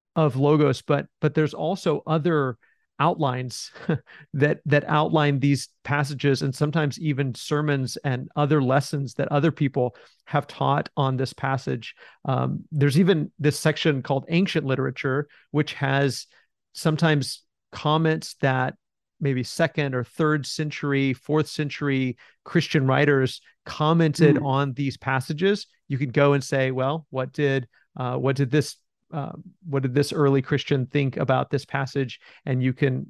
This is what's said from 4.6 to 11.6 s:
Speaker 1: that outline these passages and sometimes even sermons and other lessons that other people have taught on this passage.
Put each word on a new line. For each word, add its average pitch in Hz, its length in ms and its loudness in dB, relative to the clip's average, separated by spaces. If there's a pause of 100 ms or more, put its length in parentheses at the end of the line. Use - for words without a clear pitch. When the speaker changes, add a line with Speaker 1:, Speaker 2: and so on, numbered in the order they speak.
Speaker 1:
that 143 220 4
outline 151 500 2
these 139 300 0 (160)
passages 143 580 0
and 139 100 -2
sometimes 151 460 -2
even 139 380 -2
sermons 147 680 -2
and 131 300 -2
other 147 260 2
lessons 135 540 0
that - 160 -4
other 147 220 4
people 131 420 0 (300)
have - 240 -2
taught 139 480 -2
on 135 200 0
this 127 160 -2
passage. 135 640 -6 (300)